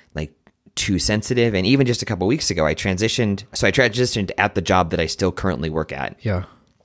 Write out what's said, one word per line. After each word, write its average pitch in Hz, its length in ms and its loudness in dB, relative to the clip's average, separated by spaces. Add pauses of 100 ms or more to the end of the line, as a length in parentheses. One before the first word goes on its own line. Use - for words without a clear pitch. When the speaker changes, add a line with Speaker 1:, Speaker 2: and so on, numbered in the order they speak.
(140)
Speaker 1:
like, 76 180 -8 (440)
too 95 220 0
sensitive. 113 540 2
And 92 140 2
even 135 200 2
just 117 140 0
a 104 60 -6
couple 92 200 -2
weeks 147 240 0
ago, 85 160 0
I 76 80 0
transitioned. 101 680 -2 (100)
So - 160 0
I - 20 2
transitioned 120 680 2
at 104 160 0
the 98 80 0
job 90 300 2
that 85 80 0
I 82 40 0
still 90 260 -2
currently 80 380 -2
work 78 240 -4
at. 67 300 -6
Speaker 2:
Yeah. 95 220 -2 (400)